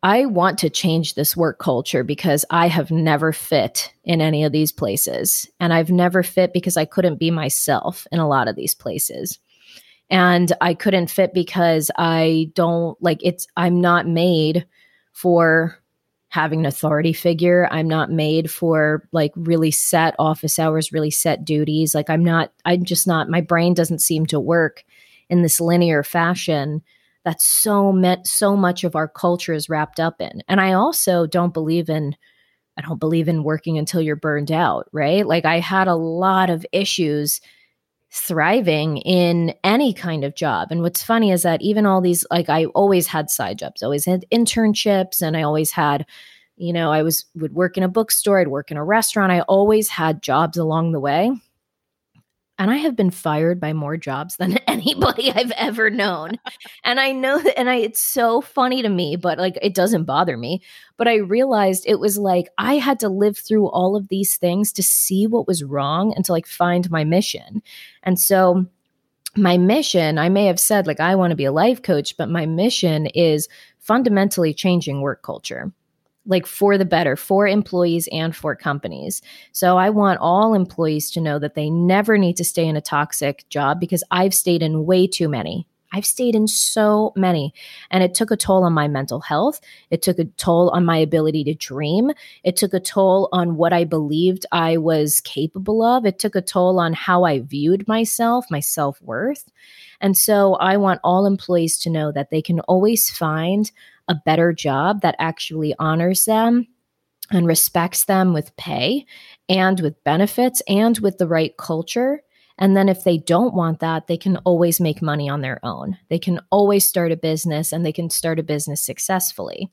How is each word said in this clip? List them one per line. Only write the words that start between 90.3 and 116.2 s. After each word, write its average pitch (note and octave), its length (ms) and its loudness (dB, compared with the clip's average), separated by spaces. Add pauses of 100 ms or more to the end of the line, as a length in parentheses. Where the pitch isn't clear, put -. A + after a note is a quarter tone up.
on F3 160 2
my E3 140 2
ability D#3 460 0
to D3 100 -2
dream. D#3 560 -2 (340)
It F3+ 140 0
took F#3+ 160 -2
a F3+ 60 0
toll F#3+ 520 2
on E3+ 240 0
what E3+ 160 2
I E3+ 120 2
believed D#3+ 680 0
I E3 240 0
was D#3 460 0
capable F#3+ 600 -4
of. A#3+ 220 2
It F#3+ 140 -2
took G#3 160 -4
a F#3 80 -2
toll F#3 360 2
on E3+ 140 0
how F3+ 320 2
I D3 160 0
viewed D3 480 -2
myself, A#3 640 0
my D3 100 -4
self-worth. D3 920 -6 (480)
And G3 160 0
so G3 420 4
I F#3+ 200 2
want F#3+ 260 2
all F3+ 220 2
employees F3+ 540 0
to - 120 -4
know D3+ 220 -2
that C#3+ 160 -4
they D#3 140 -2
can E3+ 180 0
always G#3 480 2
find E3 640 -2 (360)
a F#3 60 0
better E3 380 2
job D#3+ 500 -2
that E3+ 160 0
actually D#3 600 -4
honors E3 480 0
them A#3 400 2 (640)
and F3 160 2
respects E3+ 580 0
them F#3+ 280 2
with D3+ 240 -4
pay F3+ 500 -4 (420)
and F#3 320 2
with - 240 -4
benefits G#3 640 0
and G#3+ 320 2
with G3 200 -2
the F3 100 0
right D#3+ 300 0
culture. A#3+ 640 -4 (380)
And F#3+ 160 4
then G3 120 4
if F#3 160 -2
they E3+ 140 2
don't F#3+ 360 0
want E3 260 -2
that, D#3+ 260 -4
they E3+ 100 -2
can F3+ 220 -2
always E3+ 420 2
make D#3 220 0
money D3 260 -2
on C#3 140 -4
their C3 200 -6
own. F#2+ 340 -8 (120)
They E3 100 -2
can F3 220 -2 (100)